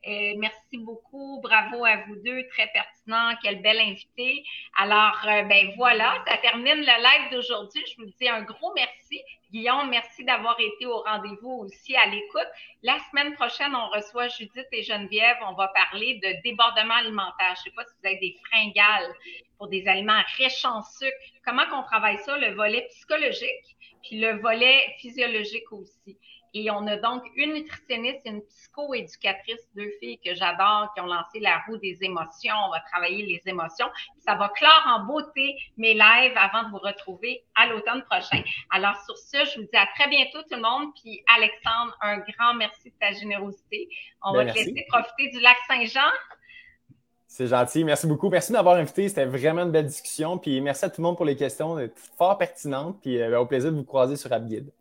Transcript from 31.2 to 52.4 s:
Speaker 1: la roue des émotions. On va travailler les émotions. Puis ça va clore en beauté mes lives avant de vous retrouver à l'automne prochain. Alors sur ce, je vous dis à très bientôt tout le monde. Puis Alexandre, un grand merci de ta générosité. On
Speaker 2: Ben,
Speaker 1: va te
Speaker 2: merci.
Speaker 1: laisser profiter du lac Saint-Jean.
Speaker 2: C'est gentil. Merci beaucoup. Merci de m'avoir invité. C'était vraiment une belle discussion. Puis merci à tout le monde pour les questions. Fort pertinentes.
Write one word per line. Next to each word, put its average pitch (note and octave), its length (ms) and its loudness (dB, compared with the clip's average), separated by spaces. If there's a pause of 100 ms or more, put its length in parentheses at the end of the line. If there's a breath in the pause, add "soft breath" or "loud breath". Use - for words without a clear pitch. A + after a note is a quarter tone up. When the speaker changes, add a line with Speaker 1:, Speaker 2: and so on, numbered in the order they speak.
Speaker 1:
la F3+ 280 2
roue A3 100 -10
des F#3+ 260 -8
émotions. F#3 520 -4 (120)
On - 40 -4
va D#3+ 80 -4 (120)
travailler F3+ 320 -2
les F3 240 -6
émotions. F3+ 380 -4 (280 loud breath)
Puis - 120 -20
ça D#4+ 80 2
va - 160 0
clore D#4 380 8
en A3+ 160 2
beauté C#4 540 -4 (200 loud breath)
mes A3 160 4
lives A#3 440 6
avant G3+ 260 2
de G#3+ 80 -8
vous G3 80 -12
retrouver G3+ 640 -8 (100)
à A#3 140 6
l'automne A#3 420 -4
prochain. - 320 -2 (300 loud breath)
Alors G3 240 2 (100)
sur - 100 -12
ce, C#4+ 300 -2
je C#4+ 140 -8
vous G3 80 -10
dis A#3 100 0
à G3+ 80 6 (100)
très C#4+ 140 2
bientôt C#4+ 320 0
tout D4 140 -12
le A#3 60 -8
monde. C4+ 300 -2 (120)
Puis A3+ 180 -16 (140)
Alexandre, A3+ 680 -2
un G#3 160 -2
grand A3+ 380 0
merci A3+ 340 -8
de - 100 -20
ta G3+ 120 0
générosité. G3+ 800 -8 (340 loud breath)
On G3 80 -2
Speaker 2:
Ben, B3 60 4
Speaker 1:
va - 140 2
te - 40 -4
Speaker 2:
merci. - 180 -4
Speaker 1:
laisser - 140 -8
profiter B3 420 0
du A#3+ 120 -8
lac B3 160 8 (100)
Saint-Jean. B3+ 420 0 (1160 loud breath)
Speaker 2:
C'est - 180 -6
gentil. B2 380 2
Merci D#3 240 2
beaucoup. D3+ 220 2
Merci F3 220 2
de A#3+ 60 2
m'avoir F3+ 200 8
invité. F3 300 0
C'était G3 180 0
vraiment C#3+ 360 0
une F3 100 0
belle D#3 140 4
discussion. D#3 540 -6
Puis C3+ 220 -2
merci C#3 220 -2
à F#3+ 60 -2
tout - 100 -12
le D#3+ 40 -2
monde E3+ 120 2
pour E3+ 100 -2
les C#3+ 100 2
questions. D#3 420 -4 (400)
Fort F#3+ 220 4
pertinentes. D3+ 640 -4